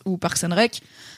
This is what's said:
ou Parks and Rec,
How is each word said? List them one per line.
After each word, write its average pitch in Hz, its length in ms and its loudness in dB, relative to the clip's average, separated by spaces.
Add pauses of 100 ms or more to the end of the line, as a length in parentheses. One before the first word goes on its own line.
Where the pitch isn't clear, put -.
ou 185 120 -2
Parks - 260 -2
and 175 100 0
Rec, 233 280 2 (360)